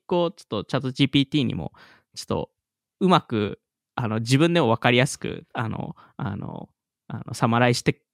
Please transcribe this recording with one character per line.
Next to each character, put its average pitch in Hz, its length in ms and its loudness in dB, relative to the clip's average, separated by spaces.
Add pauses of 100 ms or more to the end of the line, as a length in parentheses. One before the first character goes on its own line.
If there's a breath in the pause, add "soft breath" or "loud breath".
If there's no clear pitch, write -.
ク 180 100 -2
を 170 160 0
ち - 100 -20
ょ - 20 -20
っ - 40 -20
と 104 160 -6
チ - 120 -6
ャ 127 40 0
ッ - 20 -10
ト 131 80 -4
ジ 139 140 2
ー 131 40 2
ピ 143 120 2
ー 135 80 0
テ 151 100 -2
ィ - 40 2
ー - 20 0
に 107 100 -4
も、 85 180 -8 (420 soft breath)
ち - 80 -16
ょ - 20 -14
っ - 20 -20
と - 240 -4 (500)
う 190 80 2
ま 175 140 4
く、 104 380 -4 (340)
あ 123 140 -4
の、 107 120 0
自 120 160 2
分 165 160 4
で 170 80 4
も 127 80 2
わ 110 80 4
か 123 140 4
り 123 80 6
や 127 80 4
す - 120 -8
く、 - 360 -10
あ 113 140 -4
の、 - 280 -8 (220 soft breath)
あ 98 180 -6
の、 - 320 -12 (400)
あ 113 180 -10
の、 - 60 -12
サ - 160 0
マ 117 120 4
ラ 123 100 6
イ 120 40 4
し - 80 -4
て、 - 200 -2 (120)